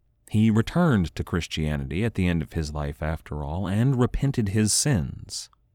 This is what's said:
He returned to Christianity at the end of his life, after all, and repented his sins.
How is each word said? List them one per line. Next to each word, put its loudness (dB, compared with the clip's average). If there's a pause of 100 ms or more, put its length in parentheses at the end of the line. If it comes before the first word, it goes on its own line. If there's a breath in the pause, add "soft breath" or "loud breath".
(300)
He 4
returned 2
to -4
Christianity -2
at -4
the 2
end 2
of -6
his -4
life, -6
after -6
all, -4
and 2
repented 0
his 2
sins. -2 (240)